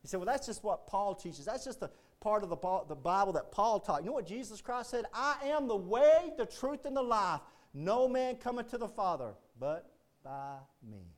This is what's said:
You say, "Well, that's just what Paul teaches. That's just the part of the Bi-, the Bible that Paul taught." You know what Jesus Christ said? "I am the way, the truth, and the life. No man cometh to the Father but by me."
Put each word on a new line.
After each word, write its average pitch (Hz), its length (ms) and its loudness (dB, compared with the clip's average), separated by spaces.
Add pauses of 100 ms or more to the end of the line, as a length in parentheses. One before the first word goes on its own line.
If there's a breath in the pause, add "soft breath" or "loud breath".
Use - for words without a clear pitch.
You - 60 -18
say, 190 80 -4
"Well, 180 100 -4
that's 262 200 0
just 226 160 -8
what 190 240 -2
Paul 196 280 0
teaches. 143 300 -10
That's 226 200 -6
just 262 160 -10
the 147 100 -6 (300 loud breath)
part 214 220 2
of 190 60 -8
the 170 80 -2
Bi-, 185 320 -2
the 151 80 -8
Bible 185 380 2
that 147 180 0
Paul 208 280 2
taught." 147 220 0
You 165 40 -6
know 233 60 -4
what 247 140 -2
Jesus 208 360 -10
Christ 247 280 -6
said? 233 220 -2
"I 277 360 0
am 294 200 0
the 220 80 2
way, 285 640 6
the 240 80 0
truth, 285 400 -4
and 269 100 -2
the 269 60 2
life. 202 400 2 (320 loud breath)
No 202 340 4
man 254 280 2
cometh 240 340 -4
to 247 80 -6
the 226 100 -4
Father 139 480 -2 (220)
but 151 340 -4 (300)
by 139 380 -10 (220)
me." 98 360 -16